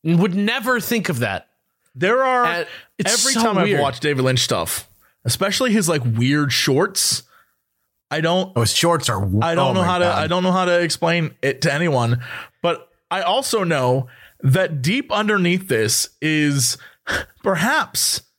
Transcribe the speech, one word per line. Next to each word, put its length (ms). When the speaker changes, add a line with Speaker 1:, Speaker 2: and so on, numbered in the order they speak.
Speaker 1:
would 300
never 460
think 300
of 80
that. 300
Speaker 2:
There 300
are 200
Speaker 1:
And 240
it's 140
Speaker 2:
every 220
Speaker 1:
so 80
Speaker 2:
time 140
Speaker 1:
weird. 220
Speaker 2:
I've 40
watched 200
David 220
Lynch 160
stuff, 480
especially 480
his, 160
like, 160
weird 480
shorts, 720
I 100
don't 360
Speaker 3:
Oh, 40
his 140
shorts 340
are 120
w-, 220
Speaker 2:
I 120
don't 160
Speaker 3:
oh 40
Speaker 2:
know 80
Speaker 3:
my 40
Speaker 2:
how 120
to, 60
Speaker 3:
God. 180
Speaker 2:
I 40
don't 160
know 100
how 140
to 140
explain 600
it 200
to 100
anyone, 500
but 260
I 120
also 420
know 440
that 420
deep 300
underneath 560
this 400
is 560
<laughs> 100
perhaps 800